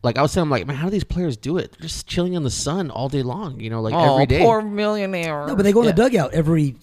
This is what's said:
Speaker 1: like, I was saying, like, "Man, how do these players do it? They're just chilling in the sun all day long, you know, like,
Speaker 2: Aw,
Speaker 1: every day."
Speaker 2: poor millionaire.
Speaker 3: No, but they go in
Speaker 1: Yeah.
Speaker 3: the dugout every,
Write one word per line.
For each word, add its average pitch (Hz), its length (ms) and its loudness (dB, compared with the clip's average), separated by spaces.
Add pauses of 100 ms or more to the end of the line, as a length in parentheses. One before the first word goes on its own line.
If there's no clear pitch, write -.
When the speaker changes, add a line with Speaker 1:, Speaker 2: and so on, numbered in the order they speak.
Speaker 1:
like, 147 120 0
I 135 60 2
was 147 80 2
saying, 170 180 0
like, 123 160 0
"Man, 139 120 -6
how 151 80 -4
do 196 80 -2
these 202 100 0
players 170 340 -2
do 151 220 -4
it? - 140 -6
They're 160 160 -14
just - 180 -10
chilling 180 280 -2
in 165 100 -2
the 123 80 0
sun 165 360 -4
all 131 200 -4
day 135 160 -2
long, 135 340 -6
you 110 100 -8
know, 113 140 -4
like, 110 120 0
Speaker 2:
Aw, 156 200 4
Speaker 1:
every 139 120 4
day." 127 120 2
Speaker 2:
poor 220 240 4
millionaire. 196 840 -4
Speaker 3:
No, 269 80 -2
but 190 80 2
they 202 80 4
go 220 80 6
in 233 60 4
Speaker 1:
Yeah. 202 60 4
Speaker 3:
the 180 120 4
dugout 214 300 2
every, 151 480 2